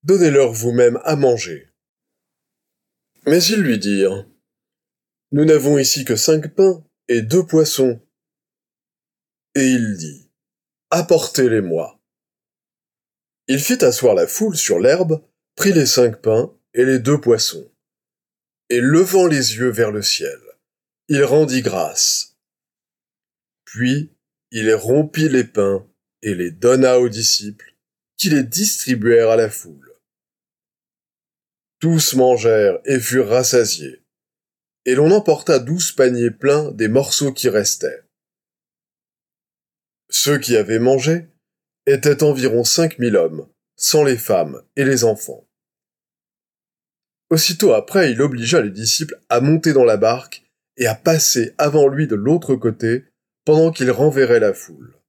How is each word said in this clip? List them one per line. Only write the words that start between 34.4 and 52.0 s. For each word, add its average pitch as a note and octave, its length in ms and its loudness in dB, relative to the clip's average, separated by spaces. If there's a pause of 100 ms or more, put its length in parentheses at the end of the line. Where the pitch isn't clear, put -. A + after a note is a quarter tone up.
et B2+ 100 0
l'on D3+ 160 4
emporta E3 480 2
douze D3+ 320 -6
paniers B2 400 0
pleins C#3+ 400 -2
des A2 160 -4
morceaux C3+ 460 -2
qui - 160 -2
restaient. - 540 -4 (2000)
Ceux C#3+ 300 -2
qui A#2+ 160 -2
avaient G#2+ 240 0
mangé C3+ 480 0 (580)
étaient C#3 380 0
environ B2+ 400 0
cinq E3 340 -2
mille A#2 200 0
hommes, D#2+ 300 -2 (280)
sans - 280 0
les C3 140 0
femmes D#2+ 460 -4 (120)
et C3+ 100 -2
les C3 180 0
enfants. G2 440 -4 (1800)
Aussitôt E3 440 0
après, C#3+ 380 0
il A#2 100 -4
obligea C3 400 -2
les G#2 100 -6
disciples A2 560 -6
à A#2+ 140 0
monter D#3 320 0
dans C3+ 100 4
la A2 140 4
barque A2+ 460 -4 (340)
et B2 100 -2
à A2 80 -2
passer C3+ 600 0
avant C#3+ 320 2
lui C#3+ 180 -2